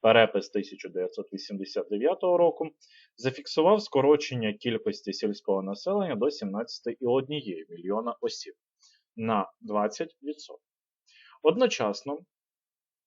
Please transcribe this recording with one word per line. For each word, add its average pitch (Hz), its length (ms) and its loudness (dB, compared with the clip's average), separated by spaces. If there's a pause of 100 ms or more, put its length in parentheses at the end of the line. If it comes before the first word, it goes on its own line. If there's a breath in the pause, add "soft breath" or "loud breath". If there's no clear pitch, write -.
Перепис 110 480 6
тисяча 98 400 -6
дев'ятсот 92 440 -6
вісімдесят 95 560 -6
дев'ятого 175 480 0
року 165 320 2 (480 soft breath)
зафіксував 156 640 2
скорочення 135 720 2
кількості 107 600 -4
сільського 104 480 -2
населення 139 540 -2
до 123 160 2
сімнадцяти 117 680 -6
і 127 60 -4
однієї 123 640 -2
мільйона 98 520 -4
осіб - 320 -6 (640 soft breath)
на 110 360 0 (100)
двадцять 107 640 -2
відсотків. - 460 -12 (760 loud breath)
Одночасно, 151 760 0 (880)